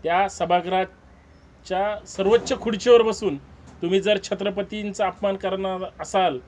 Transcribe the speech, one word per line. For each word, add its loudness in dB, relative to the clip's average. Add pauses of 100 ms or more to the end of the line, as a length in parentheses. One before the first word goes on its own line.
त्या 2
सभागृहाच्या -4
सर्वोच्च 0
खुर्चीवर 6
बसून -2 (440)
तुम्ही 2
जर 2
छत्रपतींचा -4
अपमान -2
करणार -4 (140)
असाल 0